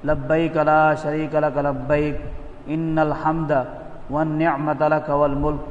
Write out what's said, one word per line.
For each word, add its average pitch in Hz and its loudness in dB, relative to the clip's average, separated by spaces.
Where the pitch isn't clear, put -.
لبیک 160 0
لا 156 6
شریک 151 -2
لک 151 2
لبیک، 143 0
ان 160 -2
الحمد 156 0
والنعمت 151 0
لک 151 2
والملک 143 0